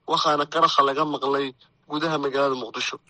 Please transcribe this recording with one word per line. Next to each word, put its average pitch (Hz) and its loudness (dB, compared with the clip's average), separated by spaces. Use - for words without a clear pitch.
waxaana 151 2
qaraxa 160 2
laga 139 0
maqlay 139 -2
gudaha 156 -2
magaalada 139 0
Muqdisho. 120 -6